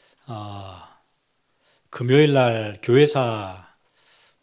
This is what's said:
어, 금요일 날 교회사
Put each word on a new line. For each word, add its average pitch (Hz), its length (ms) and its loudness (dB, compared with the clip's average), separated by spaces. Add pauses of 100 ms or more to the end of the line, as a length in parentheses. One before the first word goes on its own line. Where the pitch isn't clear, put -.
(280)
어, 101 540 -14 (1080)
금요일 139 440 2
날 113 480 -2
교회사 117 960 0 (680)